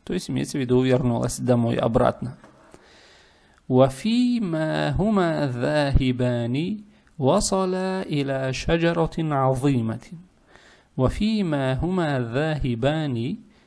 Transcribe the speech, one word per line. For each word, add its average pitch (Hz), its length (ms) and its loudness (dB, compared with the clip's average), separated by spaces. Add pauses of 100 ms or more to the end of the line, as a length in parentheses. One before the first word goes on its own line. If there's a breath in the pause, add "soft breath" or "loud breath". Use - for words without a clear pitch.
То - 100 -6
есть, - 160 -6
имеется 135 280 -4
в - 20 0
виду, 123 220 4
вернулась 123 580 0
домой 120 340 2
обратно. 123 600 0 (1300 soft breath)
وفيما 156 1300 2
هما 170 500 2
ذاهبان 131 1300 0 (400 soft breath)
وصلا 190 840 0
إلى 135 500 -2
شجرة 165 680 0
عظيمة. 135 840 0 (960 soft breath)
وفيما 147 760 0
هما 156 460 0
ذاهبان 135 1160 -2 (300 soft breath)